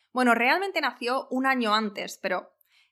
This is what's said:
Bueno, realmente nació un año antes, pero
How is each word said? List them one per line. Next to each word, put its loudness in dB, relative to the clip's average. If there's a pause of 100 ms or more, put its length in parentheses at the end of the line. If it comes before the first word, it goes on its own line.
(120)
Bueno, 4
realmente 0
nació -4
un -2
año 2
antes, -2
pero -4 (400)